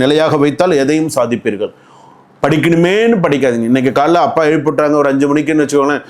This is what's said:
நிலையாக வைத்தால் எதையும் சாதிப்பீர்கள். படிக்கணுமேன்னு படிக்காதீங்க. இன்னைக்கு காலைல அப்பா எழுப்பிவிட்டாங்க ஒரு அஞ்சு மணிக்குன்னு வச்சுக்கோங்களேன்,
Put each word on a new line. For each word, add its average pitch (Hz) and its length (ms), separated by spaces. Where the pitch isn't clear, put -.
நிலையாக 151 400
வைத்தால் 151 400
எதையும் 156 340
சாதிப்பீர்கள். 107 560
படிக்கணுமேன்னு 175 800
படிக்காதீங்க. 127 460
இன்னைக்கு 131 280
காலைல 160 280
அப்பா 165 240
எழுப்பிவிட்டாங்க 151 500
ஒரு 139 120
அஞ்சு 139 180
மணிக்குன்னு 151 340
வச்சுக்கோங்களேன், 143 460